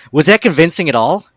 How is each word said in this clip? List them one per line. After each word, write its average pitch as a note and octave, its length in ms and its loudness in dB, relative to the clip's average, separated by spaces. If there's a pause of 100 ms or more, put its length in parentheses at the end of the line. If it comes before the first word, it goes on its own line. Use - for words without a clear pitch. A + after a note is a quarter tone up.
(120)
Was D3 140 2
that G3+ 160 2
convincing E3 480 0
at C3 60 -2
all? C3+ 300 -2 (120)